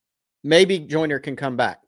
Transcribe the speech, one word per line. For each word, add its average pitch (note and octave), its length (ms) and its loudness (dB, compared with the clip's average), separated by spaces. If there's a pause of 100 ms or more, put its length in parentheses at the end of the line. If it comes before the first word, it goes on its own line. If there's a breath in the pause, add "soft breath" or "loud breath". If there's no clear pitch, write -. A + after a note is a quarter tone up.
(420)
Maybe F3+ 360 4
Joyner D3+ 400 -4
can C3 180 -10
come C3 200 -6
back. A2+ 320 -2